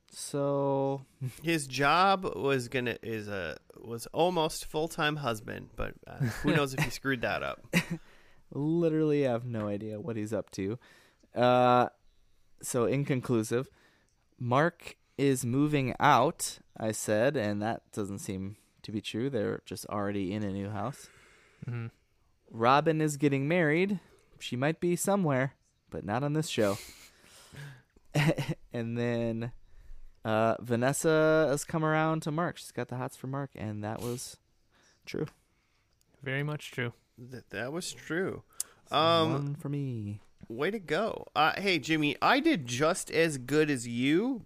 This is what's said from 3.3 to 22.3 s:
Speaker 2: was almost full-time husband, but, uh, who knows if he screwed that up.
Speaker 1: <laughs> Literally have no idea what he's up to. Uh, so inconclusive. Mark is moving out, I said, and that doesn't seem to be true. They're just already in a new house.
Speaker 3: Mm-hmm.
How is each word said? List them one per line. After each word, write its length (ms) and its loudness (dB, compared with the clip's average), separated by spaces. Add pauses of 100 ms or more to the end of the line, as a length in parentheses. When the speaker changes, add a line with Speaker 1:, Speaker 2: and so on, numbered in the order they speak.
Speaker 2:
was 260 -12
almost 580 0
full-time 500 -2
husband, 580 -4
but, 200 -4 (120)
uh, 120 -12 (240)
who 120 4
knows 200 2
if 100 0
he 60 -2
screwed 320 -2
that 200 0
up. 220 -6 (460)
Speaker 1:
<laughs> 420 -20
Literally 680 2
have 240 0
no 220 -4
idea 300 -6
what 180 -6
he's 180 -4
up 160 -4
to. 280 -4 (560)
Uh, 540 6 (720)
so 240 -2
inconclusive. 840 0 (680)
Mark 580 0 (200)
is 300 2
moving 520 2
out, 600 4 (180)
I 160 -2
said, 420 2
and 280 -2
that 300 -4
doesn't 260 -6
seem 380 -8 (260)
to 100 -14
be 80 -4
true. 300 -4
They're 340 -2
just 220 -12
already 480 -2
in 80 -4
a 100 -4
new 160 -4
house. 400 -8 (580)
Speaker 3:
Mm-hmm. 200 -6 (640)